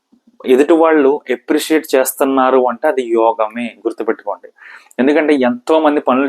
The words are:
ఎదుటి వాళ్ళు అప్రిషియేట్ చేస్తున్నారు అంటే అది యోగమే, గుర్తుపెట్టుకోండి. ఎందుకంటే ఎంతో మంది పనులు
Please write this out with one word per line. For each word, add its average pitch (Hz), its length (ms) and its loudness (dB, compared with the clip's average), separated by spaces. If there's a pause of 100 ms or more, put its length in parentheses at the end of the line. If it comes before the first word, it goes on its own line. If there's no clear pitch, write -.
(460)
ఎదుటి 131 260 4
వాళ్ళు 156 480 2 (120)
అప్రిషియేట్ 151 640 -4
చేస్తున్నారు 131 720 0
అంటే 120 200 -4
అది 131 140 -2
యోగమే, 113 640 -2 (200)
గుర్తుపెట్టుకోండి. 110 640 -8 (500)
ఎందుకంటే 147 360 2
ఎంతో 127 460 0
మంది 147 200 0
పనులు 135 280 0